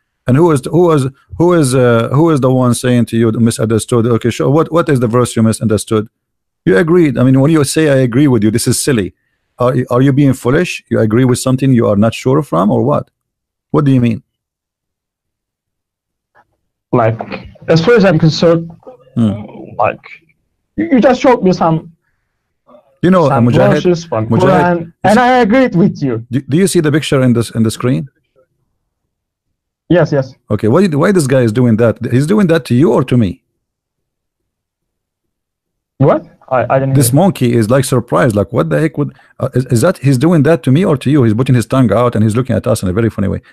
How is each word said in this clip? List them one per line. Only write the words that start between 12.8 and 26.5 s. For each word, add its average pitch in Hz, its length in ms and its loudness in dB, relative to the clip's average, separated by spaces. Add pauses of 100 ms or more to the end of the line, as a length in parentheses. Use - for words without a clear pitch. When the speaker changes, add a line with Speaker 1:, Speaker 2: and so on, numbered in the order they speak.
Speaker 1:
what? 139 260 -4 (640)
What 147 140 0
do 139 80 2
you 127 80 2
mean? 117 200 -4 (2750)
Speaker 2:
Like, 113 280 0 (500)
as 165 160 2
far 240 100 4
as 208 100 4
I'm 170 140 2
concerned, 165 500 0 (460)
Speaker 1:
Hmm. 113 160 -2 (460)
Speaker 2:
like, - 240 -4 (760)
you, 320 160 -4
you 262 100 4
just 254 200 2
showed 247 200 2
me 185 120 2
some, 160 380 -2 (1120)
Speaker 1:
You 175 100 2
know, 170 180 4
Speaker 2:
some 117 180 2
Speaker 1:
Mujahid, - 280 2
Speaker 2:
verses 175 300 -2
from 110 220 -6
Speaker 1:
Mujahid, 113 140 0
Speaker 2:
Quran, 175 400 2
Speaker 1:
is 170 100 -14 (140)
Speaker 2:
and 208 140 4
I 254 200 2
agreed 240 360 2
with 170 280 0
you. 117 280 -4
Speaker 1:
Do, 131 100 -4
do 139 160 -4